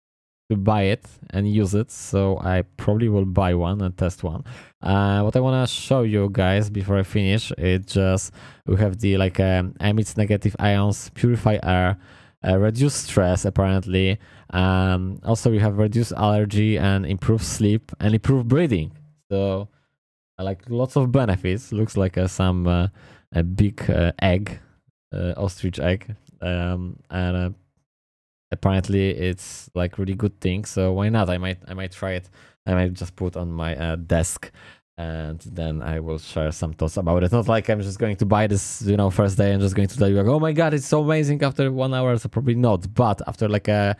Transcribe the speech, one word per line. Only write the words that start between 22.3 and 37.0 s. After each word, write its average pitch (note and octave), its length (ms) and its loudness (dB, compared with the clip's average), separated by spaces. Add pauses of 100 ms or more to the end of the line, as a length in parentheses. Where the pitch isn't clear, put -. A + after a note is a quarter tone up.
uh, F2 220 2 (440)
a E2+ 120 0
big, G2+ 440 0
uh, E2+ 320 2
egg, F#2+ 380 0 (560)
uh, F2+ 220 -4
ostrich F#2 420 -4
egg. F#2 380 -2 (240)
Um, F2+ 560 -4 (120)
and, F2+ 280 -2
uh, F2+ 140 -2 (1000)
apparently F#2+ 580 0
it's, - 640 -6
like, F2+ 240 -4
really F#2+ 180 -4
good G2+ 240 -2
thing. F#2 240 -2
So F#2 300 0
why G2+ 160 0
not? G#2+ 200 2
I F2+ 80 -2
might, F#2 200 -6 (100)
I F#2 60 -12
might F#2 180 -10
try F#2+ 260 -6
it. F#2 100 -16 (380)
I F#2 80 0
might F2+ 200 0
just F2+ 200 -12
put F2+ 220 -6
on F2 160 -8
my, E2 240 -6
uh, E2 200 -4
desk, E2+ 540 -2 (480)
and D#2+ 420 -8 (180)
then D#2+ 240 -4
I D#2+ 180 -6
will D#2+ 180 -6
share D#2 340 -4
some D#2+ 220 -6
thoughts - 220 -4
about F2 260 0